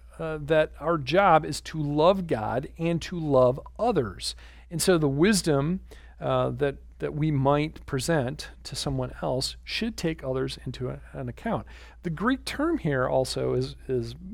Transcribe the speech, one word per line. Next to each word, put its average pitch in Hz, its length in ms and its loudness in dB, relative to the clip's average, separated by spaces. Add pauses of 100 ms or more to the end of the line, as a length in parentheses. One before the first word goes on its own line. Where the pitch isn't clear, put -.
(180)
uh, 156 240 -6
that 156 380 2
our 165 180 0
job 160 480 6
is 151 160 -6
to 156 200 -8
love 160 460 2
God 117 400 -2 (100)
and 170 260 0
to 175 160 -8
love 135 400 4 (180)
others. 170 580 -2 (360)
And 160 100 -4
so 185 160 6
the 156 100 4
wisdom, 160 720 2 (380)
uh, 131 320 0
that, 139 240 -2 (240)
that 147 140 -6
we 151 180 0
might 147 540 2
present 139 640 -2 (140)
to - 120 -12
someone 131 460 -4
else 131 440 -2
should 220 320 -4
take 160 260 -4
others 131 420 -4
into 127 240 -6
a, 139 120 -10 (100)
an 139 160 -8
account. 139 400 -4 (360)
The 175 60 -4
Greek 208 360 -2
term 320 320 -2
here 135 300 0
also 131 460 0
is, 127 220 -2 (120)
is 120 280 -4 (180)